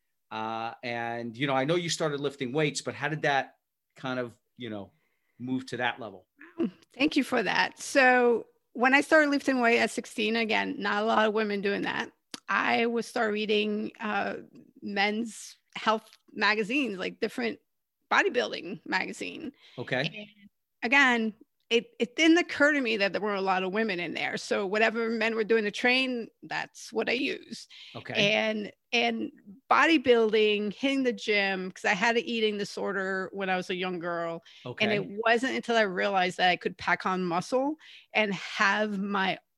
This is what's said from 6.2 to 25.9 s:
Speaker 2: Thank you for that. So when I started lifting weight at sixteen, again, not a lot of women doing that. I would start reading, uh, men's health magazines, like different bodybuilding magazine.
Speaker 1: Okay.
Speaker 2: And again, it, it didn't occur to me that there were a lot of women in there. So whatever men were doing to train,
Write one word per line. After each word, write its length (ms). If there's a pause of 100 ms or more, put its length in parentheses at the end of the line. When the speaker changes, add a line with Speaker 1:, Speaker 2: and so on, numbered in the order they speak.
Speaker 2:
Thank 200
you 80
for 180
that. 380
So 680 (280)
when 180
I 80
started 300
lifting 300
weight 180
at 120
sixteen, 460
again, 420
not 240
a 40
lot 200
of 60
women 300
doing 200
that. 280 (360)
I 380
would 220
start 260
reading, 680
uh, 340 (480)
men's 720 (200)
health 320 (240)
magazines, 680
like 220
different 380 (540)
bodybuilding 720
magazine. 680 (260)
Speaker 1:
Okay. 220
Speaker 2:
And 480 (340)
again, 520 (340)
it, 200 (100)
it 180
didn't 220
occur 340
to 80
me 160
that 160
there 80
were 140
a 80
lot 200
of 120
women 260
in 140
there. 240
So 280
whatever 440
men 240
were 100
doing 200
to 60
train, 580 (140)